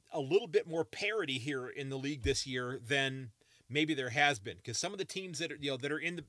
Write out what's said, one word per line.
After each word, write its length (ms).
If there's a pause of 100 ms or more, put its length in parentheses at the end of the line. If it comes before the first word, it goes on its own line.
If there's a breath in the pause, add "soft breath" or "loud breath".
(120)
a 80
little 280
bit 200
more 160
parity 540
here 320
in 180
the 100
league 260
this 220
year 400
than 460 (420 soft breath)
maybe 200
there 160
has 280
been, 240
'cause 160
some 140
of 60
the 80
teams 340
that 100
are, 60
you 160
know, 60
that 160
are 40
in 200
the, 120